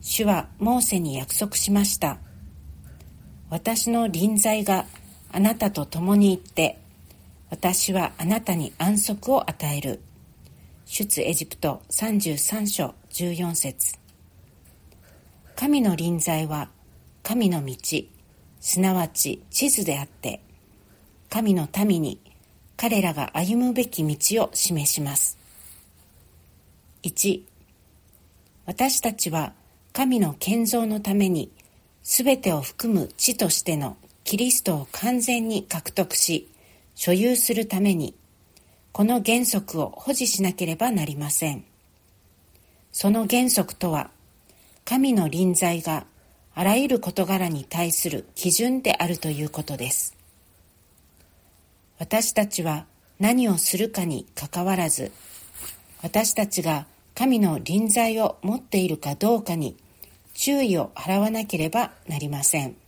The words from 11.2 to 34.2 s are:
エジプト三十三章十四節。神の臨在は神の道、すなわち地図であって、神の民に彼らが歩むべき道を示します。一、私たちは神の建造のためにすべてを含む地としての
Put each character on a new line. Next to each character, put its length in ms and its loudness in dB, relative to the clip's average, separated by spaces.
エ 140 0
ジ 100 -4
プ 120 -16
ト 340 -4
三 260 0
十 200 0
三 300 -2
章 280 -4
十 240 -4
四 200 -4
節。 440 -4
神 260 2
の 140 4
臨 220 0
在 300 0
は 240 -6
神 300 2
の 120 -2
道、 120 -8
す 200 -2
な 160 4
わ 140 0
ち 420 -4
地 180 0
図 160 2
で 140 -2
あ 60 -6
っ 20 -20
て、 340 -10
神 240 2
の 160 0
民 160 4
に 180 -4
彼 200 2
ら 120 2
が 200 -4
歩 280 0
む 120 2
べ 140 0
き 200 -2
道 380 2
を 80 -6
示 360 0
し 120 0
ま 160 -4
す。 200 0
一、 420 -2
私 360 0
た 100 -2
ち 180 -4
は 220 -2
神 300 2
の 120 2
建 300 0
造 240 0
の 140 -2
た 120 -2
め 140 4
に 240 0
す 200 0
べ 140 4
て 160 0
を 80 0
含 320 -4
む 240 2
地 180 0
と 140 0
し 140 0
て 120 0
の 220 -6